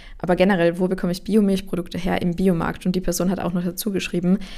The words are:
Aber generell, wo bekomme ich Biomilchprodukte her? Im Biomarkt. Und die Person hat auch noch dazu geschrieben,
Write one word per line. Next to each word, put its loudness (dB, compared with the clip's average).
Aber 4
generell, 4
wo 2
bekomme -2
ich -6
Biomilchprodukte 0
her? -2
Im 0
Biomarkt. 0
Und 0
die 0
Person 0
hat -2
auch -4
noch -2
dazu -6
geschrieben, 0